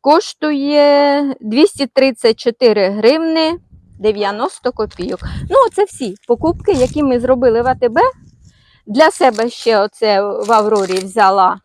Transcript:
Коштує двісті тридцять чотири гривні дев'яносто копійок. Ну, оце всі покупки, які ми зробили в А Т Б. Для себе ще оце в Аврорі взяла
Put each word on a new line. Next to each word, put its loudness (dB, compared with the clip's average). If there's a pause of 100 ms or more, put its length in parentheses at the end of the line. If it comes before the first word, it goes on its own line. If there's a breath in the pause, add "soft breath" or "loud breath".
Коштує 2
двісті 0
тридцять 0
чотири 0
гривні 0 (400)
дев'яносто -4
копійок. -8 (300 loud breath)
Ну, 2 (100)
оце -2
всі -8 (120)
покупки, -2
які 0
ми 0
зробили 0
в -2
А 0
Т -2
Б. 0 (840 soft breath)
Для 2
себе 0
ще -2
оце 0
в -4
Аврорі 2
взяла 0